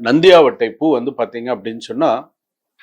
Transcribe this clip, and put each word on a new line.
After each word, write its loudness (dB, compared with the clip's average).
நந்தியாவட்டை 4
பூ -4
வந்து -2
பாத்தீங்க -8
அப்படின்னு -8
சொன்னா, -6